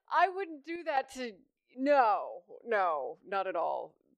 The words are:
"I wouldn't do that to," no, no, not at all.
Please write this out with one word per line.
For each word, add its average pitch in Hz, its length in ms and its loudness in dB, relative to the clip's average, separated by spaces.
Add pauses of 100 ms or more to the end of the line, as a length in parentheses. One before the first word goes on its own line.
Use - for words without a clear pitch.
(100)
"I 339 200 4
wouldn't 330 340 -10
do 339 200 -10
that 277 300 -2
to," 247 180 -8 (440)
no, 220 640 4 (260)
no, 170 600 0
not 190 200 -2
at 180 100 -4
all. 156 380 -4 (240)